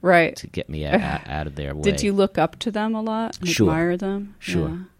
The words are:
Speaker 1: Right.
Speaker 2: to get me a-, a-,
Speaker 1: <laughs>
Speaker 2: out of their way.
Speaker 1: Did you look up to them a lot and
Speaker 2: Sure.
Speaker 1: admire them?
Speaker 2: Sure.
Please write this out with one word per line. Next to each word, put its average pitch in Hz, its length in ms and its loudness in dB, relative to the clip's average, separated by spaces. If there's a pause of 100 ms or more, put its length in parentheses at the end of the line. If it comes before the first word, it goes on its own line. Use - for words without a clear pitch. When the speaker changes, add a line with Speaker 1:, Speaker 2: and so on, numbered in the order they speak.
Speaker 1:
Right. 175 320 6
Speaker 2:
to - 100 -16
get - 240 -8
me 76 140 -4
a-, 73 100 0
a-, 76 320 0
Speaker 1:
<laughs> - 60 -10
Speaker 2:
out 76 160 -4
of 71 80 -10
their 71 180 -6
way. 76 80 -6
Speaker 1:
Did 82 220 2
you 202 100 0
look 196 240 2
up 160 220 0
to - 100 -4
them 214 240 -2
a 220 80 -4
lot 220 380 -4
and 175 100 -4
Speaker 2:
Sure. 165 200 4
Speaker 1:
admire 170 280 2
them? 196 400 -6
Speaker 2:
Sure. 175 480 -4 (140)